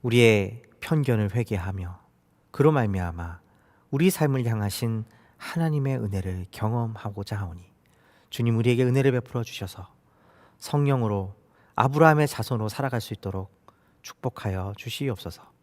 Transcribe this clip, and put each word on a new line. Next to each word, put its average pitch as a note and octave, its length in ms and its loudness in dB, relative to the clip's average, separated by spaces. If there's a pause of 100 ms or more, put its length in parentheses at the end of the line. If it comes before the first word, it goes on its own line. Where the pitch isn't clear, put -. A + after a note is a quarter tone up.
우리의 A2+ 600 4 (180)
편견을 A#2 540 0
회개하며 F#2+ 640 -4 (500)
그로 D3+ 220 4
말미암아 F2 680 -2 (500)
우리 E3 200 4
삶을 C3+ 340 0
향하신 A2+ 600 -2 (320)
하나님의 D3 640 -2
은혜를 F#2 520 -4
경험하고자 A2 880 -4
하오니 F2 260 -8 (680)
주님, A#2 280 0
우리에게 A#2+ 260 4
은혜를 C3 280 4
베풀어 A#2+ 320 -4
주셔서 - 480 -12 (680)
성령으로 A2+ 760 0 (380)
아브라함의 D3+ 540 6
자손으로 A2 400 -4
살아갈 B2+ 320 -2
수 - 140 -10
있도록 F#2+ 360 -8 (520)
축복하여 G2 760 -6
주시옵소서. - 760 -8 (120)